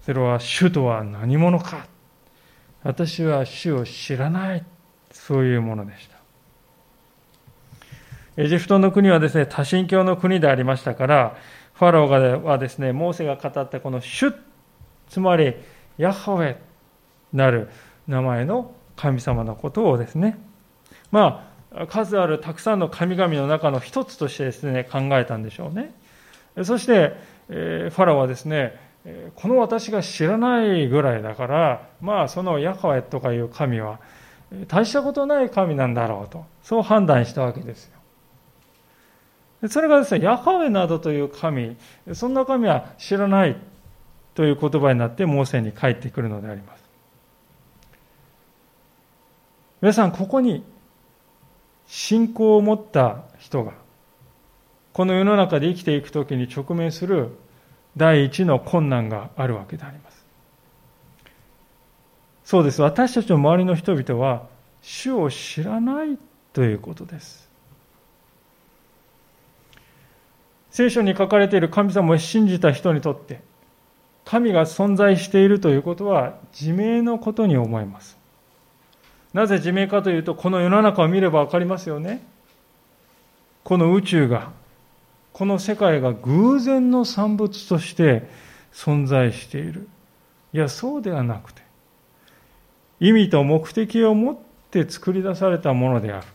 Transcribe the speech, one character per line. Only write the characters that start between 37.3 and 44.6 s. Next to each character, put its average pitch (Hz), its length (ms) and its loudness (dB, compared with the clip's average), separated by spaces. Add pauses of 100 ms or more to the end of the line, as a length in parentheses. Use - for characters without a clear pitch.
た 139 80 -4
わ 123 120 -2
け - 80 -12
で 117 120 -14
す - 120 -20
よ。 - 120 -20 (1600)
で、 220 60 -6
そ 285 140 0
れ 320 60 0
が 294 120 6
で 269 60 0
す 180 120 0
ね、 151 60 0
ヤ 226 140 2
ハ 359 160 2
ウ 359 60 2
ェ 311 100 0
な 190 160 2
ど 160 140 -2
と 160 120 -4
い 147 100 -2
う 143 80 -4
神、 123 480 -6 (360)
そ 233 140 -6
ん 262 60 -4
な 262 120 0
神 254 220 0
は 139 300 0
知 - 180 -6
ら 202 120 0
な 196 200 4
い 135 80 -2 (800)
と 160 80 0
い 147 80 4
う 139 80 0
言 151 100 -2 (120)